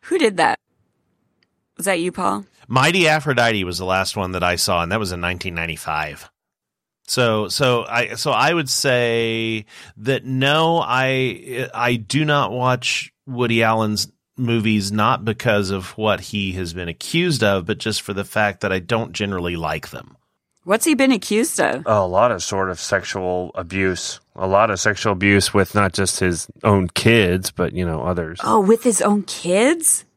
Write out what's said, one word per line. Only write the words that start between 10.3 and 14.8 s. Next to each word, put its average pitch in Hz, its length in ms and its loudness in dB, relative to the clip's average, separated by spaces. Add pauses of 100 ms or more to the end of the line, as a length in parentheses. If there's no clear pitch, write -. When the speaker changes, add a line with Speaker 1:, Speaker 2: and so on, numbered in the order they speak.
Speaker 2:
I, 127 880 -2
I 120 220 0
do 123 280 -2
not 143 280 0
watch 127 600 -2 (140)
Woody 120 360 0
Allen's 110 500 0 (240)
movies, 110 560 0